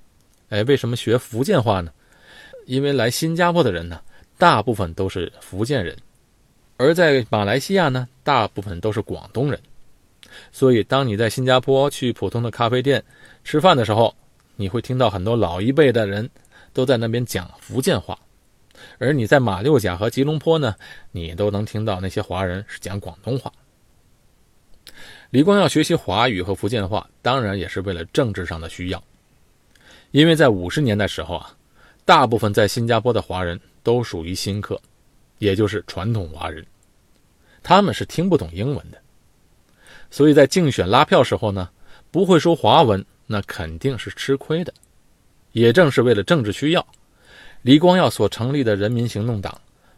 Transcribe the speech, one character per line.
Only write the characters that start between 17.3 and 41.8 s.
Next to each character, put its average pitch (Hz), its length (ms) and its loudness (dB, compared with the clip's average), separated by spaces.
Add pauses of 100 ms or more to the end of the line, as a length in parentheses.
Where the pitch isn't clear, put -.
福 - 220 -8
建 135 180 0
话； - 200 -10 (800)
而 127 120 -2
你 131 160 0
在 143 140 4
马 98 220 -2
六 143 160 4
甲 92 180 -2
和 104 140 -2
吉 131 120 -2
隆 151 160 -2
坡 160 200 0
呢， 123 180 -2 (360)
你 85 220 -10
都 101 160 -2
能 101 140 -4
听 104 180 -8
到 104 160 -4
那 92 120 -6
些 - 100 -6
华 95 240 -6
人 92 240 -6
是 - 100 -16
讲 101 220 -10
广 92 220 -16
东 127 160 -6
话。 - 120 -12 (1800)
李 127 120 4
光 202 160 4
耀 185 80 4
学 147 160 0
习 170 120 0
华 113 340 -2
语 92 140 -2
和 95 120 -4
福 104 140 -6
建 104 180 -4
话， 95 220 -6 (140)
当 135 200 0
然 101 160 -4
也 82 80 -6
是 95 140 -8
为 92 140 -6
了 82 120 -10
政 127 240 -2
治 95 140 -8
上 82 160 -8
的 80 80 -12
需 87 200 -10
要。 90 140 -8 (1080)
因 147 160 6
为 165 100 4
在 147 140 6
五 90 180 -4
十 120 100 -4
年 113 200 0
代 98 100 0
时 - 140 -8
候 82 140 -8
啊， - 200 -16 (480)
大 160 220 6
部 113 100 0
分 104 160 0
在 104 160 4
新 117 180 -4
加 117 140 2
坡 120 100 0
的 107 120 -2
华 90 200 -8
人 87 160 -6 (240)
都 120 200 2
属 87 220 -8
于 87 100 -8
新 104 260 -6
客， - 200 -10 (580)
也 98 160 0
就 104 120 2
是 98 200 -6
传 95 260 -6
统 95 160 -6
华 78 200 -10
人， 80 160 -14 (1000)
他 190 200 4
们 165 100 0
是 101 120 -6
听 175 240 -4
不 180 80 4
懂 82 160 -4
英 113 220 -4
文 - 20 -6 (140)
的。 - 80 -20 (1120)
所 147 180 4
以 147 60 6
在 143 120 8
竞 165 240 0
选 90 180 -2
拉 127 160 4
票 175 200 4
时 113 100 -2
候 104 160 -2
呢， 95 180 -6 (420)